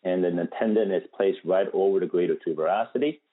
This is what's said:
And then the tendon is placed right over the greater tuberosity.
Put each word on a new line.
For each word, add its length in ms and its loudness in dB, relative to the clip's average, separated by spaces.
And 200 0
then 120 0
the 120 -2
tendon 340 0
is 120 0
placed 280 0
right 300 0
over 260 2
the 60 -2
greater 300 0
tuberosity. 840 -2